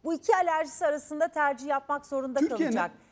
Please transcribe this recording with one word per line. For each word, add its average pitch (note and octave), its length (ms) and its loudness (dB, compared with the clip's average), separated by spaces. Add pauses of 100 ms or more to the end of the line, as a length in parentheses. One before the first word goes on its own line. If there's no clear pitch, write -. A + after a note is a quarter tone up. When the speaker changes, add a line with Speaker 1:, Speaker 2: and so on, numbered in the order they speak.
Speaker 1:
Bu E4 100 -2
iki G4+ 220 2
alerjisi D#4+ 500 0
arasında D4+ 420 0
tercih C#4+ 400 0
yapmak C#4+ 380 -2
zorunda C4+ 340 -4
Speaker 2:
Türkiye'nin D4 360 2
Speaker 1:
kalacak. F3 160 0 (200)